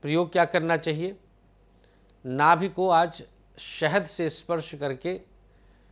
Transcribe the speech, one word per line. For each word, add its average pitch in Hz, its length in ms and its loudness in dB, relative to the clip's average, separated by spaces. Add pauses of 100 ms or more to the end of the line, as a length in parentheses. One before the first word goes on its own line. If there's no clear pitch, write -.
प्रयोग 165 300 0
क्या 175 140 4
करना 165 320 0
चाहिए? 165 420 -6 (1040)
नाभि 156 440 4
को 185 200 -2
आज 170 340 2 (340)
शहद 165 480 -2
से 160 240 -4
स्पर्श 156 460 -6
करके 143 460 -6 (720)